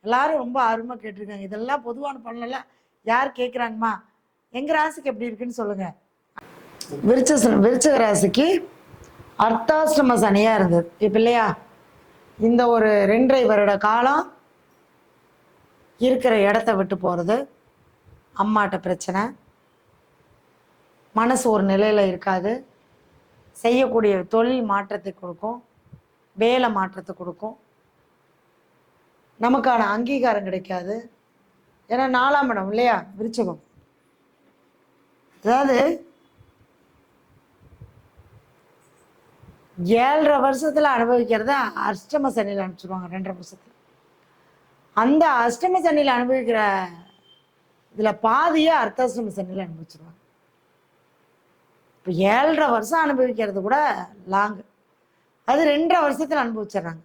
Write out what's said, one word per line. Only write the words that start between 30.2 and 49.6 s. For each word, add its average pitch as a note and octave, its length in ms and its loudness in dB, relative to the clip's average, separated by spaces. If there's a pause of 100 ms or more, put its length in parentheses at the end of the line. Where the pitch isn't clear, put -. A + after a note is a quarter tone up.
கிடைக்காது. F#3 460 -6 (960)
ஏன்னா B3 140 0 (140)
நாலாம் C4+ 340 2
இடம் G3 200 -4
இல்லையா A3+ 260 2 (200)
விருச்சிகம். A3 440 -6 (1800)
அதாவது B3+ 340 2 (4000)
ஏழரை D4 400 2
வருஷத்துல C#4 520 0
அனுபவிக்கிறத A#3 560 0 (360)
அஷ்டம C4+ 480 -4
சனியில G3+ 280 -4
அனுப்பிச்சிருவாங்க, F#3 500 -12
ரெண்டரை F#3+ 240 -8
வருஷத்துல. - 360 -20 (1300)
அந்த D4 220 4 (200)
அஷ்டம F4+ 400 0
சனியில D4 340 2
அனுபவிக்கிற A#3+ 420 0 (1300)
இதுல G#3+ 180 0 (120)
பாதியே D#4 480 2 (120)
அர்த்தாசிரம A#3 540 -4
சனியில F#3 280 -8